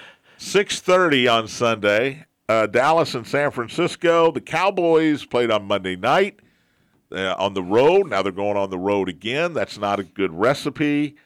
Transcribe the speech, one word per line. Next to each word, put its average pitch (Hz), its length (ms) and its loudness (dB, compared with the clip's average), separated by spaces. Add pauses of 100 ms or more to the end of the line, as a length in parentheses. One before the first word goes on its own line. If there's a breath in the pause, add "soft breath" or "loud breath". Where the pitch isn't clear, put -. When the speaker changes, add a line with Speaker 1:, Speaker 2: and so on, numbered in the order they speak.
Speaker 1:
<laughs> - 380 -20
Speaker 2:
Six - 420 -4
thirty 165 480 2
on 113 200 2
Sunday, 113 760 0 (240)
uh, 110 180 2
Dallas 135 480 2
and 117 120 -8
San 143 240 -2
Francisco. 165 800 0
The 135 100 -4
Cowboys 165 840 0
played 120 260 0
on 104 160 0
Monday 95 300 -2
night, 147 440 0 (720)
uh, 92 260 -4
on 98 160 -2
the 95 80 -4
road. 143 460 4
Now 98 140 -2
they're 98 100 -2
going 101 240 -4
on 98 140 -2
the 92 80 -6
road 98 300 0
again. 127 440 -4
That's 107 260 -6
not 101 220 -2
a 95 40 -8
good 90 280 -4
recipe. 147 920 -2